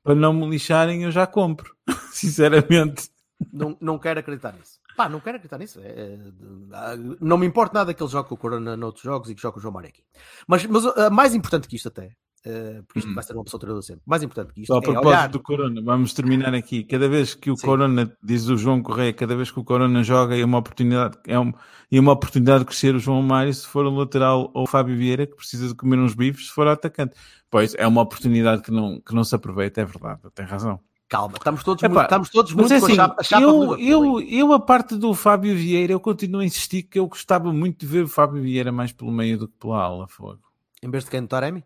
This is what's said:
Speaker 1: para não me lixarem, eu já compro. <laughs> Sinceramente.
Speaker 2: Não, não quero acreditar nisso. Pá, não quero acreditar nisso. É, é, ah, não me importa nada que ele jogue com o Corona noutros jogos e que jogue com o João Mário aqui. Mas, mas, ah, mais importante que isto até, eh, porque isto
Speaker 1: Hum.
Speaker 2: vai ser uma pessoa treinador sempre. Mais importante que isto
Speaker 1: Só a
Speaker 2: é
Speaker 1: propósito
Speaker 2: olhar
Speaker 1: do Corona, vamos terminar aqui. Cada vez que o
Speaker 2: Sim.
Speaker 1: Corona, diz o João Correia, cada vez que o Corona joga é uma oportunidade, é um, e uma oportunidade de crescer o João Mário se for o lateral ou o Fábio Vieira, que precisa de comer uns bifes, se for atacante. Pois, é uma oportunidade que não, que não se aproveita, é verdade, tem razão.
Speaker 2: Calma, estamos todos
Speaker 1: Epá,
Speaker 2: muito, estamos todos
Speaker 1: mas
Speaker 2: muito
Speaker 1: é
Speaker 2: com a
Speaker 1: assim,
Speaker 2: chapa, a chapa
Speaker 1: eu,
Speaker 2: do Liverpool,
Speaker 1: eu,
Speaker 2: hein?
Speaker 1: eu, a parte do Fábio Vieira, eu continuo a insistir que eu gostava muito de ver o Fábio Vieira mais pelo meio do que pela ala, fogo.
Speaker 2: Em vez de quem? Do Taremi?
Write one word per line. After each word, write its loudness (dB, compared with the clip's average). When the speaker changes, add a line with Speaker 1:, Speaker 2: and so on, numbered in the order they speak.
Speaker 1:
para 2
não 4
me -2
lixarem, 0
eu -4
já 2
compro. -4
<laughs> -10
Sinceramente. 2
Speaker 2:
Não, -8
não -6
quero -4
acreditar -12
nisso. -20
Pá, -2
não -10
quero -10
acreditar -16
nisso. -18
É, -20
é, -14
ah, -12
não 2
me 2
importa 0
nada -2
que -10
ele -6
jogue -6
com -10
o -20
Corona -8
noutros -14
jogos -10
e -14
que -20
jogue -8
com -16
o -16
João -12
Mário -18
aqui. -20
Mas, 2
mas, 0
ah, 2
mais 4
importante -2
que -14
isto -12
até, -16
eh, -14
porque -8
isto -10
Speaker 1:
Hum. -8
Speaker 2:
vai -10
ser -16
uma -12
pessoa -14
treinador -10
sempre. -20
Mais 0
importante -12
que -20
isto -14
Speaker 1:
Só 4
a 4
Speaker 2:
é 2
Speaker 1:
propósito 2
Speaker 2:
olhar 4
Speaker 1:
do -6
Corona, -6
vamos 0
terminar 0
aqui. -6
Cada 0
vez 0
que -6
o -2
Speaker 2:
Sim. -12
Speaker 1:
Corona, 2
diz -2
o 2
João 0
Correia, -2
cada -4
vez -6
que -8
o -10
Corona 2
joga 2
é 2
uma 2
oportunidade, -2
é -2
um, 0
e 6
uma 8
oportunidade 4
de 0
crescer 0
o -2
João -2
Mário 0
se -12
for -2
o 0
lateral 0
ou -2
o -2
Fábio 0
Vieira, 0
que -20
precisa -10
de -8
comer 2
uns 2
bifes, -2
se -16
for 2
atacante. -4
Pois, 2
é 0
uma 4
oportunidade 0
que -10
não, -4
que -12
não 2
se -2
aproveita, -6
é -2
verdade, -14
tem -12
razão. -8
Speaker 2:
Calma, -4
estamos -4
todos -2
Speaker 1:
Epá, 2
Speaker 2:
muito, 6
estamos 0
todos 2
Speaker 1:
mas 4
Speaker 2:
muito 8
Speaker 1:
é 8
Speaker 2:
com 4
a 4
Speaker 1:
assim, 6
Speaker 2:
chapa, 4
a -4
chapa 4
Speaker 1:
eu, 8
Speaker 2:
do 4
Liverpool, -12
Speaker 1:
eu, 4
Speaker 2:
hein? -8
Speaker 1:
eu, 6
a 6
parte 2
do 0
Fábio 2
Vieira, 0
eu 0
continuo -4
a -2
insistir -4
que -6
eu 0
gostava -2
muito -2
de -14
ver 0
o -12
Fábio 0
Vieira -2
mais -4
pelo -10
meio -2
do -8
que -20
pela -4
ala, -8
fogo. -20
Speaker 2:
Em -12
vez -6
de -14
quem? -4
Do -10
Taremi? -4